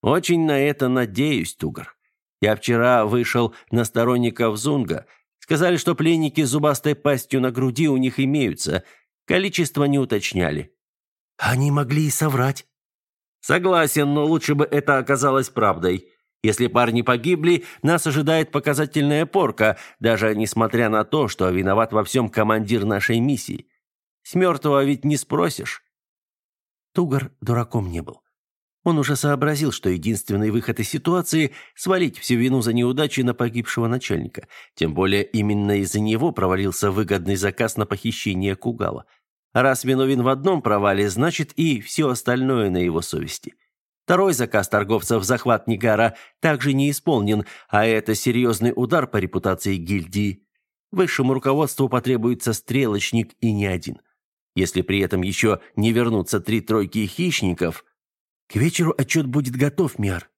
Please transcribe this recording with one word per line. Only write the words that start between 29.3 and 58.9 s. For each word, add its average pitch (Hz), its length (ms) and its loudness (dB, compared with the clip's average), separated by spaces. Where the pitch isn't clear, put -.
что - 200 -4
единственный 101 600 -2
выход 113 300 -2
из 104 80 -4
ситуации — 160 640 -2
свалить 180 440 -2
всю - 180 0
вину 127 260 2
за 113 100 0
неудачу 131 500 0
на 123 120 0
погибшего 117 520 -2
начальника. 113 600 -4
Тем 80 200 -2
более 95 280 0
именно 104 580 0
из-за 98 200 -2
него 110 320 0
провалился 95 580 0
выгодный 95 460 -2
заказ 101 400 -2
на 107 80 -2
похищение 98 720 -4
Кугала. - 480 -6
Раз 131 320 2
виновен 131 380 2
в 123 60 2
одном 139 340 0
провале, 101 480 2
значит, 143 460 -2
и 151 260 0
всё - 260 -2
остальное 123 640 0
на 90 80 0
его 87 240 0
совести. - 520 -8
Второй 185 220 4
заказ 113 360 0
торговцев, 104 540 0
захват 117 460 0
Нигара, 110 480 2
также 143 320 0
не 139 180 2
исполнен, 107 540 0
а 104 180 2
это 110 300 0
серьёзный 117 580 0
удар 127 320 0
по - 120 -2
репутации 95 580 -2
гильдии. 92 680 -4
Высшему 165 420 0
руководству 135 560 0
потребуется 120 640 0
стрелочник 113 880 -2
и 117 120 0
не 101 140 -2
один. 90 340 -6
Если 90 260 0
при 98 160 0
этом 92 240 0
ещё 98 380 0
не 110 160 2
вернутся 110 480 0
три 107 200 -2
тройки 107 460 -2
хищников. 90 760 -2
К - 80 -6
вечеру 160 420 0